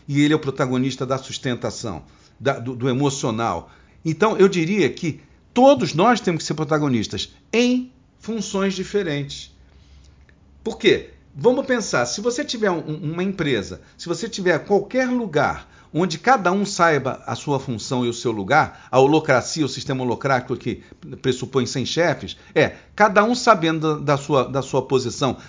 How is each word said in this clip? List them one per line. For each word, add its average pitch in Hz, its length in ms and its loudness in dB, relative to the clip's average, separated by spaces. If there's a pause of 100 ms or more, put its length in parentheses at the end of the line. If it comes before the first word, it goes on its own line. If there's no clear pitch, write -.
E 143 140 2
ele 147 100 4
é 156 40 4
o 151 40 -4
protagonista 131 640 -2
da 131 120 -2
sustentação, 110 840 -6 (360)
da, 123 200 -2
do, 120 160 -8
do 120 140 -2
emocional. 120 840 -2 (340)
Então, 160 320 0
eu 196 120 8
diria 170 420 2
que - 300 -6 (320)
todos 247 420 4
nós 208 260 4
temos 165 220 -2
que - 40 -10
ser 156 80 -4
protagonistas 143 800 -2 (200)
em 247 380 0 (280)
funções 196 560 -4
diferentes. 170 800 -4 (1080)
Por - 160 -8
quê? - 320 2 (240)
Vamos 240 320 0
pensar: 185 400 -2
se - 140 -8
você 240 240 -4
tiver 214 260 -2
um, 170 100 -2 (320)
uma 175 100 -4
empresa, 151 580 -4 (160)
se - 100 -16
você 170 220 -6
tiver 180 320 0
qualquer 202 480 0
lugar 151 600 -2 (240)
onde 165 260 -2
cada 208 340 2
um 202 120 0
saiba 156 640 0
a 120 80 -4
sua 139 240 -4
função 123 460 -4
e 120 40 0
o 117 40 -2
seu 117 180 -4
lugar, 110 600 0
a 123 100 6
holocracia, 147 640 4
o 127 40 -2
sistema 131 340 -6
holocrático 123 540 -2
que - 260 -8 (400)
pressupõe 123 440 0
cem 123 200 -4
chefes, 156 500 -2 (180)
é, 139 220 2 (180)
cada 208 300 4
um 240 100 2
sabendo 160 640 2
da, 143 140 2
da - 20 4
sua, 139 280 2
da 131 180 -4
sua 127 200 -2
posição, 120 540 0 (120)